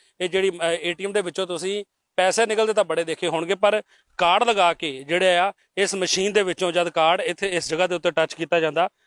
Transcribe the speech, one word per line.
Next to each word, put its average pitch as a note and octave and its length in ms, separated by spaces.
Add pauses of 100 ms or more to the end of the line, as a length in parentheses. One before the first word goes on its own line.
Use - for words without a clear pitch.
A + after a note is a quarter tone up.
(220)
ਇਹ F3+ 80
ਜਿਹੜੀ, F#3+ 200
ਅਹ, E3+ 320
ਏ F3 120
ਟੀ F3+ 120
ਐਮ G3+ 60
ਦੇ G3+ 100
ਵਿੱਚੋਂ F3 260
ਤੁਸੀਂ F#3 380 (300)
ਪੈਸੇ F#3+ 300
ਨਿਕਲਦੇ A3 280
ਤਾਂ G3+ 100
ਬੜੇ E3 200
ਦੇਖੇ E3 240
ਹੋਣਗੇ, E3 280
ਪਰ G#3 260 (360)
ਕਾਰਡ F3+ 260
ਲਗਾ G3 300
ਕੇ C#3 300
ਜਿਹੜੇ F3 340
ਆ F#3+ 160 (240)
ਇਸ G3 180
ਮਸ਼ੀਨ F#3+ 380
ਦੇ G3+ 100
ਵਿੱਚੋਂ F3+ 280
ਜਦ F3 180
ਕਾਰਡ E3 320
ਇੱਥੇ F3 280
ਇਸ F3 200
ਜਗ੍ਹਾ E3 180
ਦੇ F3 80
ਉੱਤੇ E3+ 160
ਟੱਚ D#3+ 220
ਕੀਤਾ E3 260
ਜਾਂਦਾ D#3+ 300 (180)